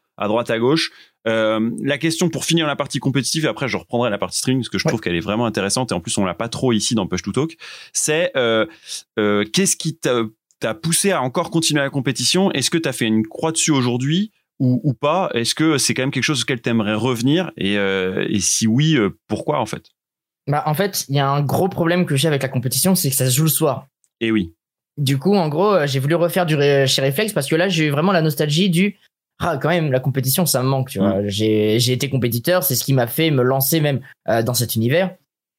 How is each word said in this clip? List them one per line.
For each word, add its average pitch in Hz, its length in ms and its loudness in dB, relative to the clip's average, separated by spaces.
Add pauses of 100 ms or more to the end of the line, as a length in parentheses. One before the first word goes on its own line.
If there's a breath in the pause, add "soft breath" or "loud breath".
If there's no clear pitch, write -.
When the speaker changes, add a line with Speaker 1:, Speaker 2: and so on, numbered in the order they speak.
(160)
Speaker 1:
à 104 100 -4
droite 113 220 -2
à 117 100 0
gauche. 143 320 2 (380 loud breath)
Euh, 110 420 0 (120)
la 139 160 -2
question 165 320 0
pour - 160 -6
finir 160 200 0
la 139 100 -2
partie 135 240 -4
compétitive, 139 440 -2
et 139 40 2
après 117 200 -4
je 104 80 -4
reprendrai 120 320 -2
la 101 80 -2
partie - 220 -4
streaming 131 240 0
parce - 80 -8
que 95 80 -4
je - 80 -4
Speaker 2:
Ouais. 156 40 2
Speaker 1:
trouve 120 120 -2
qu'elle 87 140 -2
est 82 40 0
vraiment 104 240 -2
intéressante 110 480 -2
et - 20 -2
en 90 60 -4
plus - 160 -6
on 101 80 0
l'a 90 100 -2
pas 117 140 -6
trop 127 240 0
ici 107 220 0
dans 98 120 0
Push 92 160 -6
to 101 100 -8
Talk, 151 240 -2 (360 loud breath)
c'est, 156 440 0
euh, 113 280 2 (540 loud breath)
euh, 104 340 2
qu'est-ce 190 240 2
qui 156 200 -6
t'a, 123 260 0 (380)
t'a 113 140 -4
poussé 170 380 0
à 156 100 0
encore 165 280 -4
continuer 151 320 0
la 139 80 -2
compétition ? 143 600 0
Est-ce 131 180 -2
que 175 80 0
t'as 147 140 -2
fait 123 140 -2
une 110 200 2
croix 160 260 -4
dessus 160 180 0
aujourd'hui 135 640 0 (280)
ou, 127 240 2
ou 139 100 0
pas ? 165 400 0
Est-ce 117 200 -2
que 156 240 2
c'est - 160 0
quand 127 80 -2
même 135 80 0
quelque 131 120 -2
chose 131 200 -2
auquel 131 200 -4
t'aimerais 110 320 0
revenir ? 127 640 0
Et, 98 180 -2
euh, 95 540 0
et 104 100 0
si - 260 0
oui, 143 300 2
euh, 101 140 2 (180)
pourquoi 135 320 -2
en 110 60 -2
fait ? - 240 -12 (560)
Speaker 2:
Bah, 143 200 -2
en 151 80 0
fait, 196 340 -4
il 139 80 -4
y 143 40 2
a 139 60 2
un 143 140 2
gros 147 300 0
problème 175 340 0
que 151 120 0
j'ai 147 120 2
avec 143 140 0
la 139 80 -4
compétition, 135 440 0
c'est 156 140 0
que 131 80 -2
ça 127 140 0
se 123 40 2
joue 156 100 2
le 160 40 4
soir. 147 380 0 (340)
Speaker 1:
Eh 113 100 0
oui. 101 220 0 (460)
Speaker 2:
Du 139 180 0
coup, 180 180 0
en 170 140 2
gros, 185 240 2
euh, 151 140 4
j'ai 135 140 0
voulu 147 160 0
refaire 175 280 2
du 156 100 2
ré-, 143 320 4
chez 131 140 2
Reflex 143 320 0
parce 143 160 -2
que 165 80 2
là, 185 140 2
j'ai 160 160 2
eu 147 40 2
vraiment 156 220 2
la 175 80 4
nostalgie 156 480 2
du, 185 300 2 (420 soft breath)
ah, 165 200 -2
quand 147 100 0
même, 160 200 0
la 127 100 2
compétition, 135 440 0
ça 131 180 0
me 131 60 0
manque, 135 220 0
tu 98 100 -6
Speaker 1:
Mm. - 20 4
Speaker 2:
vois. 101 260 2
J'ai, 107 520 2
j'ai 120 140 2
été 131 160 -2
compétiteur, 123 520 0
c'est 135 120 -2
ce - 100 -2
qui 139 80 0
m'a 127 140 2
fait 160 240 0
me 131 120 2
lancer 135 380 2
même, 143 200 0 (280 loud breath)
euh, 117 140 2
dans 123 100 0
cet 117 240 -2
univers. 160 380 2 (440)